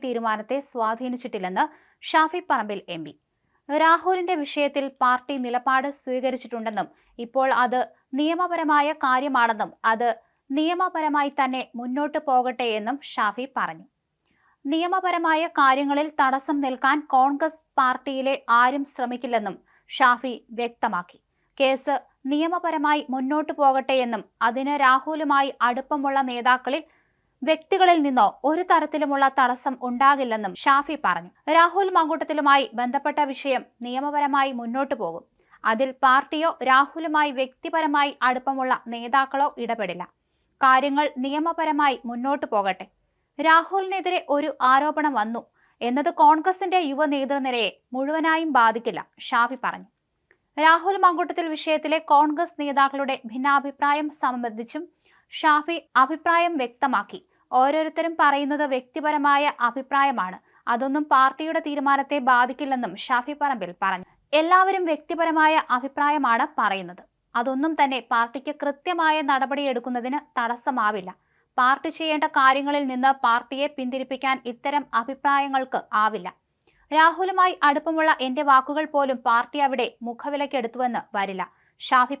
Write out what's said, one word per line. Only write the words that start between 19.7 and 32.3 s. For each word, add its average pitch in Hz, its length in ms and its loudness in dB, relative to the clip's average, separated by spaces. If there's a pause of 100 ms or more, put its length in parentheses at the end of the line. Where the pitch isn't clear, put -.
ഷാഫി 247 380 2 (240)
വ്യക്തമാക്കി. 233 600 -6 (420)
കേസ് 269 340 0 (360)
നിയമപരമായി 311 680 0 (120)
മുന്നോട്ട് 294 480 -2
പോകട്ടെയെന്നും 262 640 2 (240)
അതിന് 269 360 -2
രാഹുലുമായി 277 680 2 (180)
അടുപ്പമുള്ള 269 500 -2 (100)
നേതാക്കളിൽ, 247 540 0 (680)
വ്യക്തികളിൽ 349 540 4
നിന്നോ 254 240 4 (240)
ഒരു 339 200 0
തരത്തിലുമുള്ള 294 540 2 (140)
തടസ്സം 254 360 0 (140)
ഉണ്ടാകില്ലെന്നും 247 760 2
ഷാഫി 285 420 2
പറഞ്ഞു. 175 260 -2 (260)
രാഹുൽ 349 400 4
മങ്കൂട്ടത്തിലുമായി 302 680 2 (160)